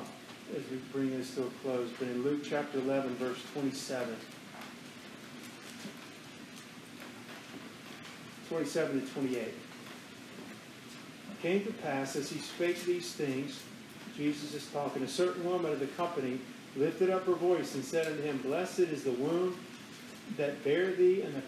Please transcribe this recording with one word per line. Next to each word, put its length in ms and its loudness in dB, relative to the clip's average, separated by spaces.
as 140 -4
we 80 -4
bring 240 4
this 160 -2
to 100 0
a 60 0
close. 340 2
But 120 -2
in 140 0
Luke 200 4
chapter 340 0
eleven, 380 2
verse 240 0
twenty-seven. 640 0
Twenty-seven 520 2
to 120 -2
twenty-eight. 340 0
It 1900 -12
came 220 4
to 100 -2
pass, 420 0
as 140 0
he 80 -4
spake 480 0
these 280 2
things, 500 0
Jesus 380 0
is 140 -6
talking, 340 0
a 60 0
certain 380 4
woman 260 4
of 80 2
the 80 2
company 520 0
lifted 340 6
up 160 4
her 80 6
voice 400 4
and 100 0
said 220 4
unto 160 0
him, 180 2
"Blessed 400 2
is 260 6
the 80 4
womb 440 4
that 280 0
bare 280 6
thee, 300 8
and 120 0
the 140 -2